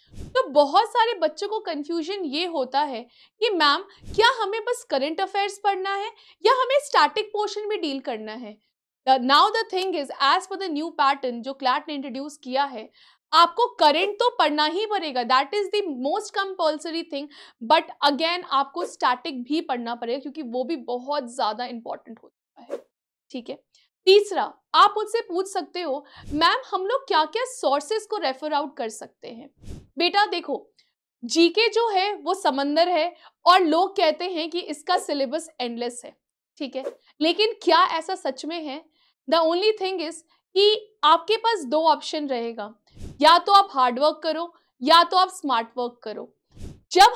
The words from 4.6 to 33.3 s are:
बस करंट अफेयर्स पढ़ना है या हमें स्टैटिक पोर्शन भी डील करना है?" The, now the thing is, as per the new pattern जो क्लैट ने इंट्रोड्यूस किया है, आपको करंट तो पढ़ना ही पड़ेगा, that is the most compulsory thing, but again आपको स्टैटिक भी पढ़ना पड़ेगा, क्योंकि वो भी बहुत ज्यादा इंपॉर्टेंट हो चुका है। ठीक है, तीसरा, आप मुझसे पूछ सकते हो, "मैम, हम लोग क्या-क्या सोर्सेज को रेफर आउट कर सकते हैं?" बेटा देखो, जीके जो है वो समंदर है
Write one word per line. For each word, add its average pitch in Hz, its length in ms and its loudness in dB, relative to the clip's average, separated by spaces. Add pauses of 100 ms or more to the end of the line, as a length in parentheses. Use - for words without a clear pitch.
बस 466 280 -6
करंट 302 320 -2
अफेयर्स 392 420 -4
पढ़ना 392 320 -2
है 403 120 -6 (380)
या 453 80 8
हमें 508 280 2
स्टैटिक 349 520 0
पोर्शन 415 360 -4
भी 415 80 -2
डील 285 220 -6
करना 220 340 -10
है?" 220 240 -14 (520)
The, 254 160 4
now 294 220 6
the 453 260 -2
thing 370 280 -2
is, 269 80 -8 (140)
as 359 240 2
per 392 100 -8
the 381 120 -6
new 311 220 -6 (100)
pattern 262 320 0
जो 240 200 -10
क्लैट 269 340 -2
ने 302 80 -8
इंट्रोड्यूस 277 420 -10
किया 254 260 -4
है, 247 280 -10 (420)
आपको 339 340 4
करंट 349 480 2
तो 466 140 2
पढ़ना 302 360 2
ही 339 200 -2
पड़ेगा, 339 360 -4
that 247 320 2
is 403 120 -2 (100)
the 415 120 2
most 311 560 -4
compulsory 330 600 -4 (100)
thing, 285 140 -8 (440)
but 294 400 2
again 330 400 -2
आपको 277 340 -2
स्टैटिक 254 580 -4
भी 294 180 -2
पढ़ना 240 340 -6
पड़ेगा, 233 240 -6
क्योंकि 294 220 -12
वो 247 220 -4
भी 285 120 -4
बहुत 247 600 -8
ज्यादा 226 300 -2
इंपॉर्टेंट 233 580 -14
हो - 60 -20
चुका - 440 -20
है। - 140 -14 (440)
ठीक 240 180 -14
है, 277 140 -14 (420)
तीसरा, 381 480 4 (220)
आप 392 220 8
मुझसे 427 240 -2
पूछ 381 320 -6
सकते 359 280 -6
हो, 285 240 -6 (280)
"मैम, 349 280 2 (100)
हम 381 140 -4
लोग 523 220 -4
क्या-क्या 320 380 -2
सोर्सेज 330 600 -4
को 427 120 -8
रेफर 302 360 -4
आउट 285 240 -4
कर 233 120 -6
सकते - 380 -16
हैं?" 226 220 -18 (480)
बेटा 359 280 2
देखो, - 460 -8 (520)
जीके 339 460 2
जो 453 200 0
है 403 260 0
वो 311 180 -4
समंदर 302 560 0
है 339 260 0 (300)